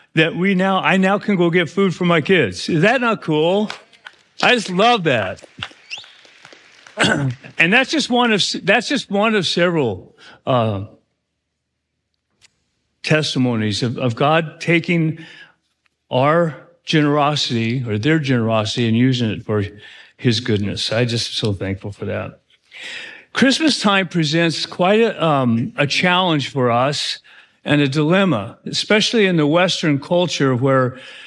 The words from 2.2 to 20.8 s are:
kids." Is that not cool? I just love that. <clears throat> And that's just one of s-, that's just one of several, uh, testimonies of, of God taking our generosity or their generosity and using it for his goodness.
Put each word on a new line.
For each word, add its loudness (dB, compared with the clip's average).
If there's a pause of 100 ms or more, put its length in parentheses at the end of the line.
kids." 0
Is 2
that 2
not -2
cool? 0 (720)
I 4
just -2
love 2
that. -2 (1500)
<clears throat> 0 (240)
And 2
that's 2
just -2
one 2
of 2
s-, -4
that's 2
just -4
one 0
of 0
several, -2 (300)
uh, 0 (2250)
testimonies -2
of, -4
of -2
God 0
taking 0 (840)
our 0 (160)
generosity 0
or -2
their 0
generosity 0
and 2
using 2
it -6
for -2 (540)
his 0
goodness. -4